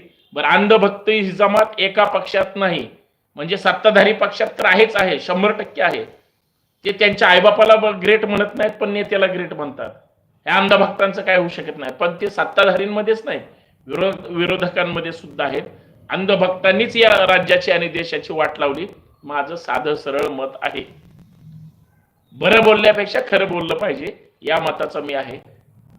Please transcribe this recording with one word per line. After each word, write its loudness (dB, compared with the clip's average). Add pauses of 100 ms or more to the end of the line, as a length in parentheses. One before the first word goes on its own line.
(340)
बरं, -4
अंधभक्त 2
ही 0
जमात 2 (120)
एका 0
पक्षात -2 (100)
नाही, -4 (480)
म्हणजे -6
सत्ताधारी 4
पक्षात -2 (120)
तर -2
आहेच 4
आहे, 0
शंभर 0
टक्के -6
आहे. -2 (800)
ते -4
त्यांच्या 2
आईबापाला 6
ब-, -2
ग्रेट 2
म्हणत -2
नाहीत, -2
पण -6
नेत्याला -2
ग्रेट -6
म्हणतात. -10 (560)
ह्या 0
अंधभक्तांचं 2
काय 2
होऊ 0
शकत -10
नाही, -10
पण -4
ते -4
सत्ताधारींमध्येच 0
नाही, -6 (480)
विरोध-, -4
विरोधकांमध्ये -2
सुद्धा -8
आहेत. -6 (460)
अंधभक्तांनीच 0
या 6
राज्याची 2
आणि 0
देशाची -6
वाट -2
लावली, -4 (360)
माझं -6
साधं -4
सरळ -4
मत -10
आहे. -10 (1200)
बरं 4
बोलल्यापेक्षा 4 (100)
खरं 0
बोललं -4
पाहिजे -8 (100)
या -2
मताचा -6
मी -10
आहे. -10 (400)